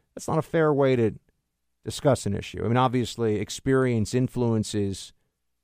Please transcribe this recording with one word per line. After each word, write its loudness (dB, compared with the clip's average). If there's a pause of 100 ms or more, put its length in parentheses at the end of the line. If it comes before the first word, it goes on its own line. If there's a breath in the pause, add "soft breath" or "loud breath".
(140)
That's -10
not 0
a 0
fair 2
way 4
to 2 (720)
discuss 0
an -2
issue. -8
I -2
mean, 2
obviously, 0
experience 0
influences -2 (500)